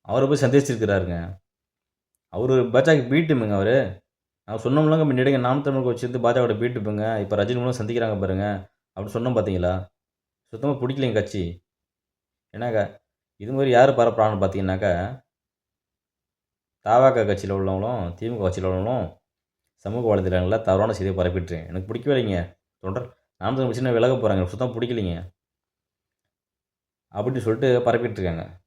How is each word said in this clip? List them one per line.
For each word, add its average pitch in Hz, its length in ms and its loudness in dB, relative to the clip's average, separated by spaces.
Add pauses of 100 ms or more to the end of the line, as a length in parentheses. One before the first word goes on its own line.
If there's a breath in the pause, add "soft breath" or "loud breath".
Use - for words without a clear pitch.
அவரை 131 280 0
போய் 143 120 2
சந்திச்சிருக்கிறாருங்க. 101 960 0 (920)
அவரு 123 420 2
பா 120 100 6
ஜ - 20 2
க 165 120 6
பி 135 260 2
டீமுங்க 123 340 0
அவரு. 101 480 0 (420)
நான் 110 140 -8
சொன்னோம்லங்க 151 460 2
முன்னாடியே, 135 320 2
நாம் 127 260 0
தமிழ் 135 220 -2
கட்சி 123 200 -2
வந்து 123 160 -4
பா 117 100 2
ஜ 120 40 2
கவோட 117 240 2
பி 117 80 -2
டீமுங்க. 107 540 -4
இப்ப 104 160 -2
ரஜினி 104 180 0
மூலம் 123 240 -2
சந்திக்கிறாங்க 110 420 -2
பாருங்க, 95 520 -4 (220)
அப்படின்னு 101 180 -10
சொன்னோம் 120 240 -2
பாத்தீங்களா? 92 500 0 (600)
சுத்தமா 135 260 -4
பிடிக்கலைங்க 131 380 -2
கட்சி. 95 520 -4 (920)
ஏன்னாக்கா, 110 400 -2 (400)
இது 107 160 -10
மாதிரி 135 180 2
யாரு 127 220 8
பரப்புறான்னு 110 520 2
பாத்தீங்கன்னாக்கா, 95 800 -2 (1600)
தாவாக்கா 120 380 6
கட்சியில 98 300 -2
உள்ளவங்களும், 95 580 -4
திமுக 110 340 -4
கட்சியில 92 160 -4
உள்ளவங்களும் 92 520 -2 (600)
சமூக 110 400 0
வலைதளங்கள்ல 92 440 0
தவறான 101 320 2
செய்தியை 92 340 -2
பரப்பிட்டுருக்கேன். 87 400 -4
எனக்கு 92 200 -10
பிடிக்கவே 127 360 -2
இல்லைங்க. 90 340 -4 (220)
தொண்டர் 101 380 -8 (200)
நாம் 107 180 -4
தமிழ் 131 120 0
கட்சி 117 160 -4
நான் 127 100 0
விலக 120 220 4
போறாங்க, 104 300 0
சுத்தமா 104 280 -4
பிடிக்கலைங்க 104 600 -4 (1800)
அப்படின்னு 120 240 -2
சொல்லிட்டு 120 520 2
பரப்பிட்டு 117 200 0
இருக்காங்க. 92 560 -6